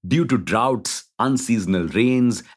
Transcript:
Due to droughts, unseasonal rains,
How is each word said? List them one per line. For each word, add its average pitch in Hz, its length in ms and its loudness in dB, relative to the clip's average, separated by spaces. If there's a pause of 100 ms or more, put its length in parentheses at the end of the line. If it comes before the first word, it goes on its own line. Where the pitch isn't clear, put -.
Due 151 160 2
to 127 140 0
droughts, 110 640 -2 (160)
unseasonal 101 680 0
rains, 120 540 2 (140)